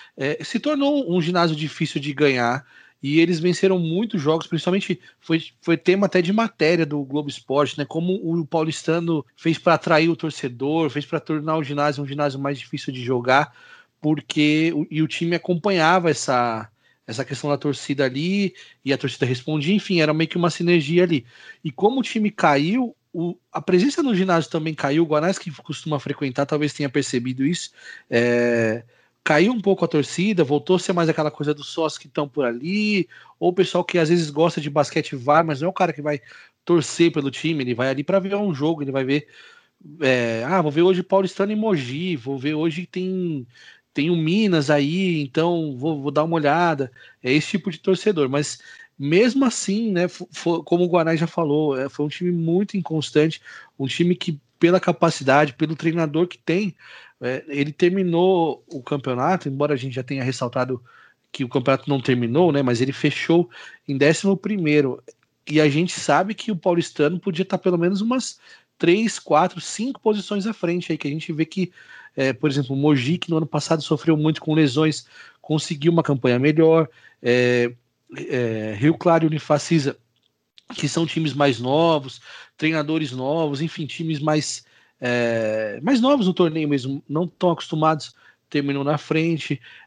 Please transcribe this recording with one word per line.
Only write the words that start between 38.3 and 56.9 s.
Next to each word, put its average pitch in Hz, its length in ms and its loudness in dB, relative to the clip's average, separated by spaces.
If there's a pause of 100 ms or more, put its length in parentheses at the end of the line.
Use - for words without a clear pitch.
um 202 200 0
jogo, 151 280 0
ele 139 80 -4
vai 135 140 0
ver, 143 240 0 (720)
é, 120 440 0
ah, 180 160 2
vou 151 120 0
ver 160 100 2
hoje 185 200 4
Paulistano 196 500 0
e 214 40 -2
Mogi, 170 600 -2
vou 135 220 -8
ver 143 160 -2
hoje 160 320 -2
tem, 180 600 -4 (480)
tem 147 160 0
o 175 60 2
Minas 165 540 2
aí, 156 520 2
então 160 540 0
vou, 143 260 -4
vou 143 80 -4
dar 151 140 2
uma 165 120 0
olhada, 151 540 2 (320)
é 127 100 0
esse 151 180 2
tipo 190 200 -2
de 156 80 -8
torcedor, 185 500 2
mas 143 320 -2 (380)
mesmo 214 460 4
assim, 220 480 0
né, 180 160 2
fo-, - 240 -14
fo-, 165 320 0
como 175 200 2
o 175 40 2
Guanais 165 300 2
já 165 100 0
falou, 151 500 0
é, 135 100 -4
foi 147 180 -4
um - 20 -6
time 180 240 -4
muito 175 440 0
inconstante, 156 640 0 (380)
um 135 80 -4
time 175 300 0
que 160 220 -6 (200)
pela 175 200 6
capacidade, 147 760 2
pelo 156 200 -2
treinador 160 540 0
que - 100 -18
tem, 180 360 -2 (480)